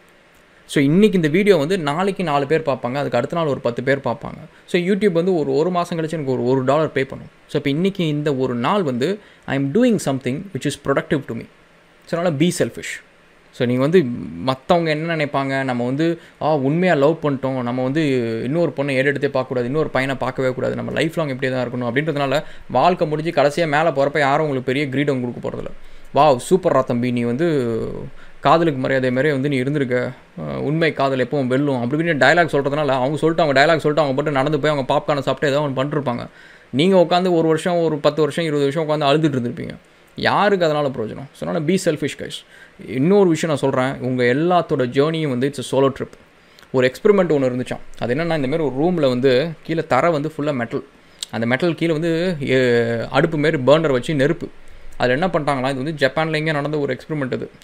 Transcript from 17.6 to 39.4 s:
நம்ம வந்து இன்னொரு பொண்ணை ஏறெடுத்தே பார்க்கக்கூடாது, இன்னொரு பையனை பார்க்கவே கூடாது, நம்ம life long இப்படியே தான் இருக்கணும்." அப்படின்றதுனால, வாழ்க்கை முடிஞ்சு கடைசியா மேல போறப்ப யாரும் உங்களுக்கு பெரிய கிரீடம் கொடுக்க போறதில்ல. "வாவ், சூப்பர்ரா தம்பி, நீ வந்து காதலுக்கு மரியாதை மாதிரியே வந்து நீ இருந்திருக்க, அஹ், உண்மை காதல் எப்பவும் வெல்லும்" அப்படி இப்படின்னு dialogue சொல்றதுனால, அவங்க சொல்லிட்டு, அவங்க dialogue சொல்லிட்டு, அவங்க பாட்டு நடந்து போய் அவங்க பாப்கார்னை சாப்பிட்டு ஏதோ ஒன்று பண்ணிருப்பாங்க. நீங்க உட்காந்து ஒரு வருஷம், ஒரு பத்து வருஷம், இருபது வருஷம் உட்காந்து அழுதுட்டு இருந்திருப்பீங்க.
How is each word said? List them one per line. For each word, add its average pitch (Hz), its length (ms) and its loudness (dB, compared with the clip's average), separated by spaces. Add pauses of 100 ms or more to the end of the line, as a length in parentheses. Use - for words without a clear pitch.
நம்ம 123 200 -2
வந்து 143 260 0 (360)
இன்னொரு 156 320 0
பொண்ணை 143 120 -2
ஏறெடுத்தே 139 380 0
பார்க்கக்கூடாது, 127 380 -2
இன்னொரு 143 240 -2
பையனை 131 280 -2
பார்க்கவே 131 360 -2
கூடாது, 127 220 -2
நம்ம 117 180 -6
life 151 240 0
long 156 120 -2
இப்படியே 127 300 -4
தான் 123 100 -2
இருக்கணும்." 123 180 -6
அப்படின்றதுனால, 143 560 0 (280)
வாழ்க்கை 165 380 2
முடிஞ்சு 156 220 -4
கடைசியா 147 380 2
மேல 151 220 2
போறப்ப 139 280 0
யாரும் 147 280 2
உங்களுக்கு 131 260 -2
பெரிய 143 160 -2
கிரீடம் 139 320 0
கொடுக்க 120 280 -6
போறதில்ல. - 260 -8 (420)
"வாவ், 143 200 6 (140)
சூப்பர்ரா 165 340 4
தம்பி, 120 260 0
நீ 120 120 0
வந்து 123 560 0 (600)
காதலுக்கு 151 400 4
மரியாதை 131 300 0
மாதிரியே 135 240 2
வந்து 135 140 -2
நீ 143 80 -2
இருந்திருக்க, 127 540 -2 (300)
அஹ், 147 160 -8
உண்மை 147 360 0
காதல் 135 340 0
எப்பவும் 135 200 -2
வெல்லும்" 131 340 0
அப்படி 139 220 -2
இப்படின்னு 170 120 0
dialogue 147 420 4
சொல்றதுனால, 143 300 0
அவங்க 131 300 0
சொல்லிட்டு, 165 260 2
அவங்க 139 180 4
dialogue 160 180 4
சொல்லிட்டு, 151 220 0
அவங்க 143 120 2
பாட்டு 143 180 -2
நடந்து 143 300 0
போய் 151 100 0
அவங்க 139 240 0
பாப்கார்னை 147 240 0
சாப்பிட்டு 135 380 0
ஏதோ 151 60 0
ஒன்று 135 220 -2
பண்ணிருப்பாங்க. 123 420 -4 (440)
நீங்க 175 400 4
உட்காந்து 180 220 2
ஒரு 165 160 2
வருஷம், 170 300 0
ஒரு 156 200 0
பத்து 151 220 0
வருஷம், 151 240 0
இருபது 143 280 0
வருஷம் 160 160 -4
உட்காந்து 151 160 0
அழுதுட்டு 147 300 2
இருந்திருப்பீங்க. 120 400 -6 (420)